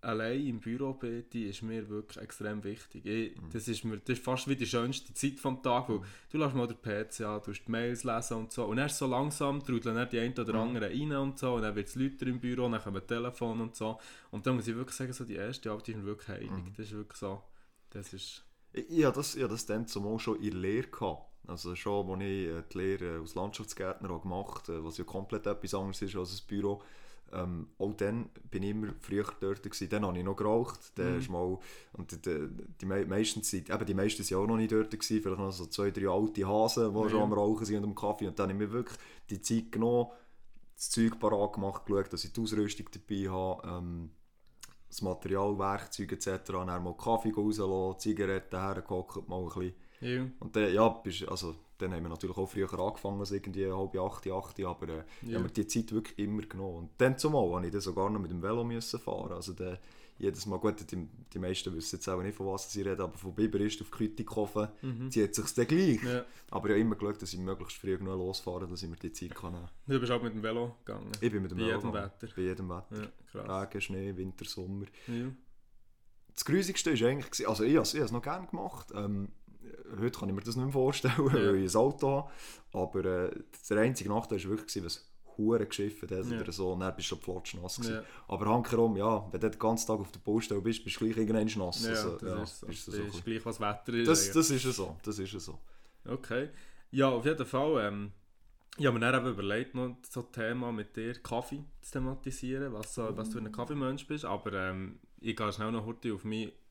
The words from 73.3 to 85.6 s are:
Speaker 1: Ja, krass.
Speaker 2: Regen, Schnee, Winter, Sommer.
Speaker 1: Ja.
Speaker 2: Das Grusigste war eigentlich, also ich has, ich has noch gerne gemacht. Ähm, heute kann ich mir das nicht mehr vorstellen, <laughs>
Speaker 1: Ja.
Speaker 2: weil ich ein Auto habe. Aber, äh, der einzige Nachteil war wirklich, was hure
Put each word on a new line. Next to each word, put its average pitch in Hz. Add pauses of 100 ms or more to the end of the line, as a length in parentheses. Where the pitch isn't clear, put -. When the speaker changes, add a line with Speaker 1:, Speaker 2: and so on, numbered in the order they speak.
Speaker 1:
Ja, 101
krass. 98
Speaker 2:
Regen, 101
Schnee, 95
Winter, 92
Sommer. 98 (220)
Speaker 1:
Ja. 120 (1040)
Speaker 2:
Das -
Grusigste 175
war 117
eigentlich, 135
also 107
ich 139
has, -
ich 151
has 113
noch 120
gerne 175
gemacht. -
Ähm, 101 (680)
heute 117
kann 98
ich 95
mir 98
das 117
nicht 127
mehr 135
vorstellen, 131
<laughs> 139
Speaker 1:
Ja. 131
Speaker 2:
weil 101
ich 92
ein 110
Auto 135
habe. 139 (440)
Aber, 90
äh, 90 (340)
der 104
einzige 117
Nachteil 107
war 95
wirklich, 107
was - (320)
hure 110